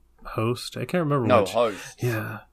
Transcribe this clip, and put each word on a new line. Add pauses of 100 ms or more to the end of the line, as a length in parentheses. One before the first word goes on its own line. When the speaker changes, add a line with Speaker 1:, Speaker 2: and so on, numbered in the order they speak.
(240)
Speaker 1:
host?
I
can't
remember
Speaker 2:
No,
Speaker 1:
which.
Speaker 2:
hosts.
Speaker 1:
Yeah. (120)